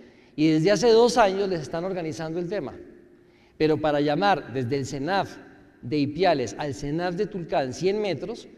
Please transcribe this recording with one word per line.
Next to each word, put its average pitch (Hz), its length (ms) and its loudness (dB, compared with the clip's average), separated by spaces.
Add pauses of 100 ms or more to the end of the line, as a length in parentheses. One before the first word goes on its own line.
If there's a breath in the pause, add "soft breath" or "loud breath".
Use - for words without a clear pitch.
(340 loud breath)
Y 156 140 2
desde 160 220 4
hace 208 180 4
dos 233 300 6
años 196 320 4
les 170 100 -2
están 165 240 -6
organizando 165 540 -6
el 175 100 -4
tema. 156 260 -6 (840 loud breath)
Pero 156 200 4
para 151 220 2
llamar 151 540 2
desde 131 240 -2
el 131 80 -4
senaf 156 500 -4 (460)
de 131 160 -2
Ipiales 143 600 2
al 147 140 -6
senaf 165 440 -4
de 208 100 -2
Tulcán, 165 480 -4
cien 196 260 0
metros, 185 580 -6